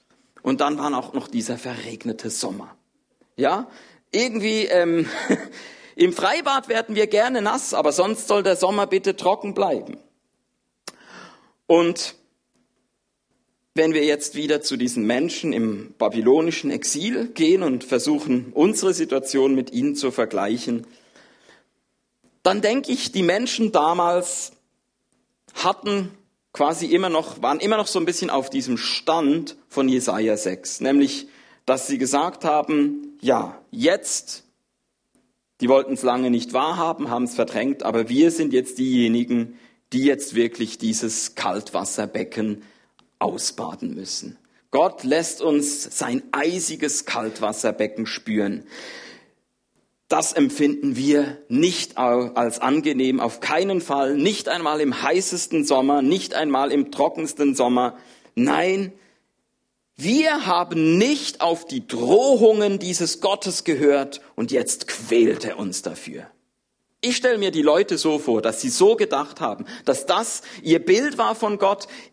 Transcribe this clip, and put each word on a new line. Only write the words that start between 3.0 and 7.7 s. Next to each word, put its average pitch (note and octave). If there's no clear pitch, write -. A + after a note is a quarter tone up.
Ja, F3
irgendwie, A3
ähm, E3+
<laughs> -
im F3
Freibad C4+
werden A3
wir G#3+
gerne G#3+
nass, A3+